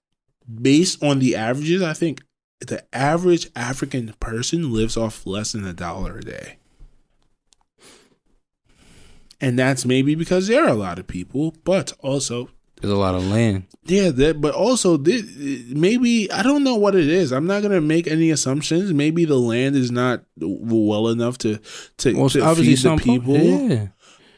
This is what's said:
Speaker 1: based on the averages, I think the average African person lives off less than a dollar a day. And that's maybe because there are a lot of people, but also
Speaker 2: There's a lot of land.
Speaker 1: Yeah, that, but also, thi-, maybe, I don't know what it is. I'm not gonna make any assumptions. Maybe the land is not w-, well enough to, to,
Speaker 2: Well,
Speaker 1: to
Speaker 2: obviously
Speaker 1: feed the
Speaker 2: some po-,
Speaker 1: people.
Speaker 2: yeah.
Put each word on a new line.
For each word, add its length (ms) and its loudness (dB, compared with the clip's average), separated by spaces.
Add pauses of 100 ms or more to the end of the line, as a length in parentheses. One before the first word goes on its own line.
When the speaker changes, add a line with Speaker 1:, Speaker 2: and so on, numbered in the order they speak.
(600)
Speaker 1:
based 420 2
on 180 2
the 160 2
averages, 440 -2
I 140 -2
think 280 -4 (380)
the 220 -10 (120)
average 640 0
African 640 -6
person 520 -4
lives 260 0
off 280 -6
less 260 -6
than 140 -8
a 80 -10
dollar 440 -8
a 40 -14
day. 340 -16 (2750)
And 180 0
that's 260 0
maybe 300 2
because 320 -2
there 180 2
are 60 2
a 40 2
lot 240 -4
of 80 -14
people, 480 -6 (100)
but 360 0
also 480 -6 (320)
Speaker 2:
There's 120 -2
a 40 2
lot 180 0
of 120 -2
land. 380 0 (200)
Speaker 1:
Yeah, 260 2
that, 300 0
but 140 -2
also, 420 2
thi-, 800 -4
maybe, 580 2
I 100 -2
don't 220 2
know 120 2
what 180 2
it 140 4
is. 240 2
I'm 140 0
not 160 0
gonna 200 2
make 240 0
any 240 2
assumptions. 640 0
Maybe 320 2
the 120 2
land 380 2
is 140 2
not 320 0 (160)
w-, 200 -6 (300)
well 200 0
enough 300 -2
to, 200 -2 (400)
to, 160 2
Speaker 2:
Well, 160 2
Speaker 1:
to 100 2
Speaker 2:
obviously 240 4
Speaker 1:
feed 140 6
the 20 0
Speaker 2:
some 180 4
po-, 60 -4
Speaker 1:
people. 320 2
Speaker 2:
yeah. 520 2 (500)